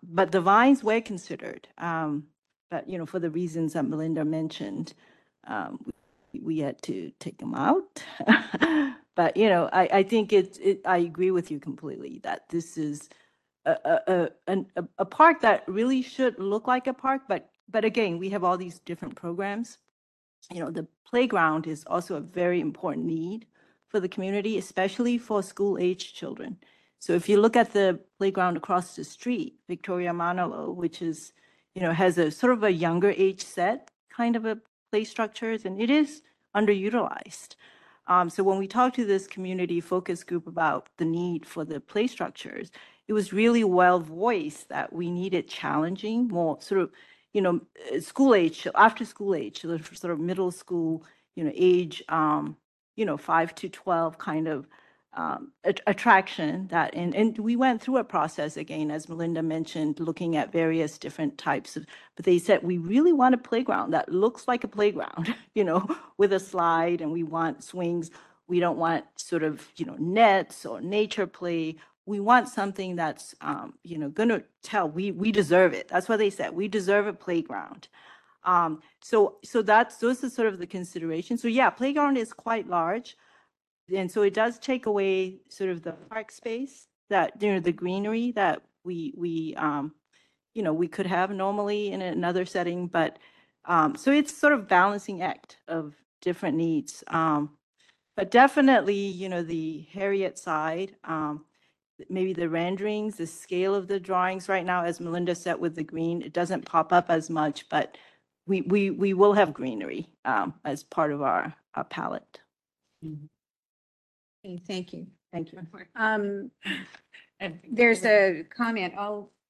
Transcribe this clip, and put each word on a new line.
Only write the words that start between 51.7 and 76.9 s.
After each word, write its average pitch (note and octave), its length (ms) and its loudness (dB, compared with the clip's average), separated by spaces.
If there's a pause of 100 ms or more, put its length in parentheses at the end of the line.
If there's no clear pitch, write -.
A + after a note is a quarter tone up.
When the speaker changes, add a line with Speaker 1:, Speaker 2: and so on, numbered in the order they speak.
Speaker 1:
um, D3+ 480 0 (400)
you A3 80 -2
know, D#3 120 -2
five E3 380 0
to F#3+ 140 -10
twelve E3 500 -2
kind D#3+ 300 -4
of, D3+ 180 -6 (480)
um, - 380 -8 (120)
at-, G3 220 0
attraction F#3+ 840 2
that, E3 260 0
and, F3 200 -2
and A3 240 2
we A3+ 180 -2
went B3 260 2
through B3+ 160 0
a A3+ 60 0
process D#3 520 -4
again, D#3 340 -6
as D3+ 180 -8
Melinda E3 340 -4
mentioned, D#3+ 580 -4
looking E3 360 -4
at C3+ 160 -4
various D#3+ 460 0
different D3 380 -6
types - 400 -4
of, - 80 -12 (320)
but E3+ 80 -10
they F3 140 6
said, F3+ 240 2
"We F3 160 -2
really A#3+ 340 4
want B3+ 220 6
a A#3+ 40 2
playground G#3 520 -2
that D#3+ 200 0
looks G#3 380 0
like A#3+ 160 -2
a G#3+ 40 -6
playground, G#3 640 -2 (100)
<laughs> - 100 -14
you - 100 4
know, F3+ 220 2 (300)
with G3 160 4
a F#3+ 80 2
slide, E3+ 600 0
and D#3 120 -4
we E3+ 100 -2
want E3 400 -4
swings. E3+ 480 -4 (380)
We F3 120 2
don't F3 180 0
want E3 260 0 (120)
sort E3 260 -4
of, D#3 240 -4 (100)
you E3 80 -6
know, - 140 -10
nets F#3+ 640 2
or - 160 -10
nature G3+ 460 -2
play. E3 500 -6 (300)
We G3+ 140 -4
want G#3 280 6
something F#3+ 480 -6
that's, - 440 -6
um, - 420 -8
you E3+ 160 -12
know, D3 100 -4
gonna G#3+ 340 0 (200)
tell F#3+ 260 -2
we, F#3 240 -4
we A3 180 -2
deserve F3+ 440 6
it." - 140 -8
That's F3+ 200 -2
what A3 100 2
they G#3 120 2
said. E3 240 -6
"We G3 140 -2
deserve G3+ 380 2